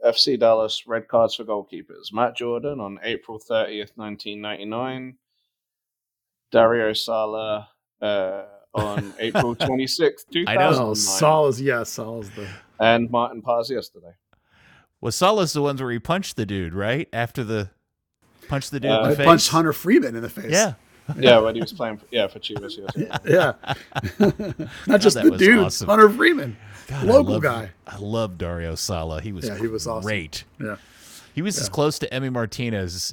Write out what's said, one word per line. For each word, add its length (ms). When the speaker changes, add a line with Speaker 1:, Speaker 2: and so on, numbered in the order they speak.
Speaker 1:
F 140
C 180
Dallas 520
red 200
cards 280
for 100
goalkeepers. 680
Matt 240
Jordan 460
on 200
April 380
thirtieth, 560
nineteen 460
ninety-nine. 760
Dario 400
Sala, 800
uh, 400
on 420
Speaker 2:
<laughs> 40
Speaker 1:
April 360
twenty-sixth, 720
Speaker 2:
I 80
know. 120
Speaker 3:
Oh, 60
Speaker 1:
two 20
thousand 120
nine. 80
Speaker 3:
Sala's, 680
yeah, 220
Sala's 480
the 140
Speaker 1:
And 280
Martin 320
Paz 280
yesterday. 460
Speaker 2:
Well, 140
Sala's 400
the 80
ones 200
where 100
he 80
punched 360
the 100
dude, 280
right? 400
After 320
the, 240
punched 220
the 100
dude 100
in 60
Speaker 1:
Uh, 60
Speaker 2:
the 80
Speaker 3:
I 40
Speaker 2:
face. 100
Speaker 3:
punched 260
Hunter 200
Freeman 460
in 60
the 60
face. 220
Speaker 2:
Yeah. 220
Speaker 1:
Yeah, 220
when 160
he 60
was 120
playing 240
for, 140
yeah, 160
for 100
Chivas 400
yesterday. 320
Speaker 3:
<laughs> 80
Yeah. 260
<laughs> 0
Not 680
Speaker 2:
God, 160
Speaker 3:
just 140
Speaker 2:
that 80
Speaker 3:
the 80
Speaker 2:
was 80
Speaker 3:
dude, 180
Speaker 2:
awesome. 320
Speaker 3:
Hunter 180
Freeman. 480
Speaker 2:
God, 160
I 80
Speaker 3:
Local 220
Speaker 2:
love, 80
Speaker 3:
guy. 280
Speaker 2:
I 100
love 400
Dario 380
Sala. 440
He 120
was 160
Speaker 3:
Yeah, 100
he 80
was 220
awesome. 200
Speaker 2:
great. 360
Speaker 3:
Yeah. 140
Speaker 2:
He 80
was 180
as 80
Speaker 3:
Yeah. 60
Speaker 2:
close 260
to 100
Emi 220
Martinez 800